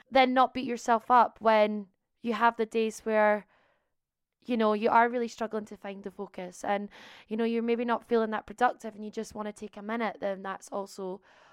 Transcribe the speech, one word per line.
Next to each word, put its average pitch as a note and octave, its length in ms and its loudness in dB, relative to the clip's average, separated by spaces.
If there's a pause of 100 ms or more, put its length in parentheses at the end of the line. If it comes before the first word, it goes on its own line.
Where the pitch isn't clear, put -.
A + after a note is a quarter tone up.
(100)
Then B3+ 240 4
not B3+ 200 4
beat B3+ 120 -6
yourself A#3 440 -2
up A#3+ 300 4
when G#3+ 480 2 (340)
you A#3 120 -2
have A#3 220 2
the A3+ 100 -2
days A3 340 -2
where, G#3+ 460 2 (960)
you A#3+ 120 -2
know, A3 160 2
you G#3+ 160 0
are A#3 200 6
really A#3+ 200 -4
struggling G#3+ 380 -8
to G#3+ 100 -18
find G3 280 -12
the G3+ 60 -10
focus F#3 540 -12
and, G3+ 240 -2 (400)
you G#3+ 80 -6
know, A#3 80 0
you're A#3 180 0
maybe A#3 220 0
not A#3 240 -2
feeling A3 220 2
that G#3+ 160 -6
productive A3+ 480 -2
and G#3+ 100 -16
you G#3+ 60 -12
just G#3+ 240 -10
wanna G#3 180 -8
take G#3 240 -16
a G#3 60 -14
minute, G#3+ 380 -6
then G3 220 -6
that's F#3+ 280 -12
also G3 500 -10 (320)